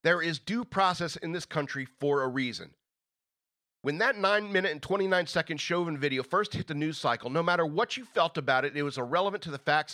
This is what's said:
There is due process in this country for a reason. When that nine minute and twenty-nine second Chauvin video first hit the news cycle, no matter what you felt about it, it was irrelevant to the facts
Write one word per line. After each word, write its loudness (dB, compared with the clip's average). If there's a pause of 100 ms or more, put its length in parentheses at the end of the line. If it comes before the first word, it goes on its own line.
There 4
is -2
due -4
process 0
in -6
this -6
country -4 (140)
for 2
a 0
reason. -4 (1080)
When -2
that 2
nine 2
minute 2
and -8
twenty-nine 2
second -4
Chauvin -2
video 0
first 0
hit -6
the -6
news -2
cycle, 0
no 0
matter 2
what 0
you -12
felt 0
about 2
it, -4
it -2
was -4
irrelevant 0
to -10
the -8
facts 0